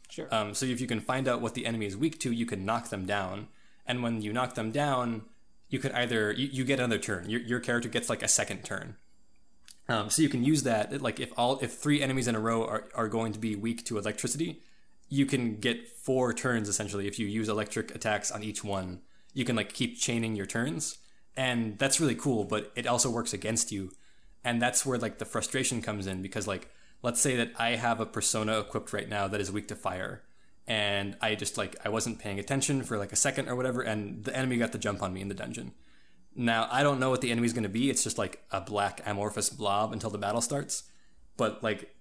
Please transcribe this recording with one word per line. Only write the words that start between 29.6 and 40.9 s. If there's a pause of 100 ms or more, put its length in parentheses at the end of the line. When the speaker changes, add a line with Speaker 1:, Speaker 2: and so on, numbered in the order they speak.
Speaker 2:
to
fire, (440)
and
I
just,
like, (100)
I
wasn't
paying
attention
for,
like,
a
second
or
whatever,
and
the
enemy
got
the
jump
on
me
in
the
dungeon. (600)
Now,
I
don't
know
what
the
enemy's
gonna
be.
It's
just,
like,
a
black
amorphous
blob
until
the
battle
starts. (540)